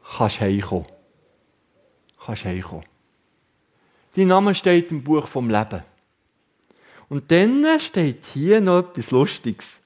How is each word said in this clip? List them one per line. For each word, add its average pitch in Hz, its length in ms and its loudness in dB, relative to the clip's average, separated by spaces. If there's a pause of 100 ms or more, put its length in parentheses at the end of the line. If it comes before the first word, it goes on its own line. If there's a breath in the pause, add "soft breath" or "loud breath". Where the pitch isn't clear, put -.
(160)
kannst 107 240 -2
heimkommen. 98 460 -2 (1400)
Kannst 113 180 -10
heimkommen. 90 400 -10 (1300)
Dein 185 100 4
Name 190 300 2
steht 175 340 2
im 143 140 -6
Buch 151 240 0
vom 123 200 -6
Leben. 107 360 -2 (1200 soft breath)
Und 143 220 -8
dann 269 480 2
steht 160 460 -4 (100)
hier 190 260 2
noch 180 200 4
etwas 151 320 -8
Lustiges. 123 540 -2 (200)